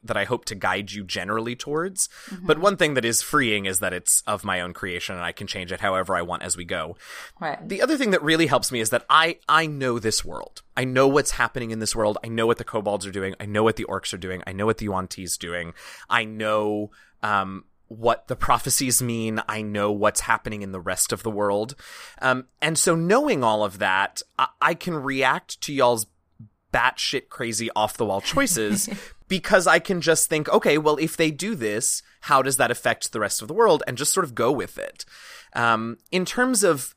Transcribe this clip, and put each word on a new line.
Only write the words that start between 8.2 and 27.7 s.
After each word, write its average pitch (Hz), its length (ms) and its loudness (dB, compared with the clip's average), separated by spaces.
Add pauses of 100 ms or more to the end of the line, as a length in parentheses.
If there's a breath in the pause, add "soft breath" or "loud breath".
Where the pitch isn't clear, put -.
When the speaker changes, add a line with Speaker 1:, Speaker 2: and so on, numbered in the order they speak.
Speaker 1:
really 160 240 4
helps 123 260 0
me 117 80 0
is 110 80 -2
that - 200 0
I, 160 280 4 (100)
I 156 200 4
know 131 320 -2
this 107 260 0
world. - 380 -12 (120)
I 127 100 0
know 131 220 4
what's 139 240 4
happening 117 400 -2
in 110 80 -4
this 110 160 -2
world. 107 280 2
I 113 60 -10
know 113 180 2
what 117 100 4
the 117 60 -10
kobolds 101 420 -4
are 98 60 -8
doing. 95 300 -6
I 104 40 -10
know 104 160 0
what 110 140 4
the 110 100 -8
orcs - 280 -6
are 98 40 -10
doing. 92 300 -8
I 92 60 -10
know 101 120 -2
what 110 120 0
the 110 80 -8
Yuan-Ti's 92 520 -6
doing. 85 360 -8 (360 loud breath)
I 117 140 2
know, 107 680 -2 (300 soft breath)
um, 98 440 -2 (220)
what 113 420 -2
the 127 80 -4
prophecies 127 640 2
mean. 113 480 -2
I 107 140 -4
know 104 280 0
what's 104 300 2
happening 107 400 0
in 98 100 -10
the 92 80 -8
rest 90 320 -2
of 107 120 -4
the 113 60 -4
world. 104 460 0 (460 loud breath)
Um, 127 240 2 (160)
and 156 180 0
so 170 160 4
knowing 190 480 2
all 107 220 4
of 95 140 -8
that, 98 420 2 (180)
I, 131 80 2 (140)
I 156 140 4
can 170 200 -4
react 135 680 -2
to 147 100 -6
y'all's 120 340 4 (680)
batshit 127 560 0
crazy 113 460 -4